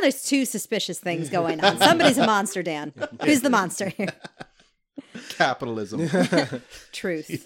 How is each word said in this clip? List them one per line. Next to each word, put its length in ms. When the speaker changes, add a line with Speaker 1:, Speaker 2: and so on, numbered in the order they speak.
Speaker 1:
there's 200
two 220
suspicious 560
things 300
going 340
on. 140
Somebody's 400
a 80
monster, 360
Dan. 300
Speaker 2:
<laughs> 160
Speaker 1:
Who's 160
the 100
monster 380
here? 240
Speaker 3:
Capitalism. 760
Speaker 1:
<laughs> 840
Truth. 380